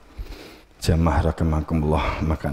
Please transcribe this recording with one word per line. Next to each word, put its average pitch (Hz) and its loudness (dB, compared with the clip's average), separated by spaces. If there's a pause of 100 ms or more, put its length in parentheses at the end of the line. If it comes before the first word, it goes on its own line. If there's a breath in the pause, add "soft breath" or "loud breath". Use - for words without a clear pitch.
(800 loud breath)
Jamaah 80 2
rahimakumullah, 78 0
maka 78 -2